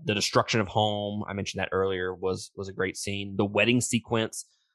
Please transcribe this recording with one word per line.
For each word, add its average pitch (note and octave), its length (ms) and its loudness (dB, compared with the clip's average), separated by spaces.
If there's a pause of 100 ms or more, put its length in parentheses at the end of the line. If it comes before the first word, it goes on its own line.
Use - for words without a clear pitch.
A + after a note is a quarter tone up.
the G#2 100 0
destruction A2+ 460 2
of F#2 80 0
home, G#2 600 0
I F#2+ 40 -6
mentioned F#2+ 280 -4
that - 120 -2
earlier, F#2 420 0
was, F#2 400 -4
was G2 140 -8
a F#2+ 40 -12
great F#2+ 240 -2
scene. G2 400 -6
The G#2 80 2
wedding G#2+ 360 4
sequence, - 680 0 (280)